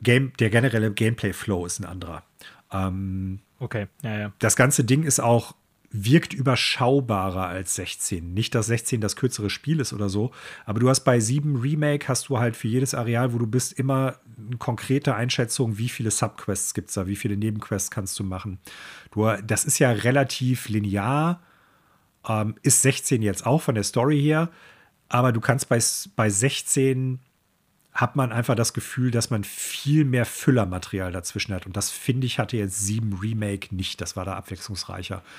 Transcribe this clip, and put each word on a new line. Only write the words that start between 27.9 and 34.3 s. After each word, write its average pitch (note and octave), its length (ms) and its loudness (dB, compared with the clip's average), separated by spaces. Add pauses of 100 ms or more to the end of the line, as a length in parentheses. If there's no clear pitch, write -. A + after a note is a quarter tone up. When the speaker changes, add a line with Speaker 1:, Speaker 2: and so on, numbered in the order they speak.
Speaker 1:
hat - 220 0
man C3 160 2
einfach A#2+ 240 0
das A2+ 180 2
Gefühl, B2 380 -2
dass A#2 200 0
man G#2+ 120 0
viel - 600 0
mehr B2 200 2
Füllermaterial F#2 840 0
dazwischen F2+ 420 -6
hat. F2+ 120 -6
Und F#2 100 -10
das, G2+ 160 -2
finde C3 340 -2
ich, A#2+ 140 -2
hatte A#2+ 160 -2
jetzt G2 240 -2
sieben G#2 400 -2
Remake G#2 560 -4
nicht. - 240 -4
Das - 160 -8
war F#2 80 -6
da F#2+ 140 -6